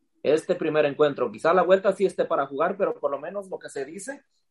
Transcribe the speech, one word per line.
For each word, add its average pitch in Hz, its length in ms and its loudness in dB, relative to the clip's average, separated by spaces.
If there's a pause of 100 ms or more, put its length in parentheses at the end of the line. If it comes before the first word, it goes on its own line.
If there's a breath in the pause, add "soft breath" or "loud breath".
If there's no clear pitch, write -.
(240)
este 160 320 2
primer 151 300 2
encuentro. 135 460 2
Quizá 156 220 0
la 185 100 6
vuelta 190 300 4
sí 190 120 0
esté 180 200 0
para 151 200 0
jugar, 151 320 -2
pero 170 220 -2
por 147 100 -2
lo 139 100 -4
menos 190 300 -10
lo 170 80 -10
que 151 120 -14
se 139 160 -6
dice, 196 360 -12 (300)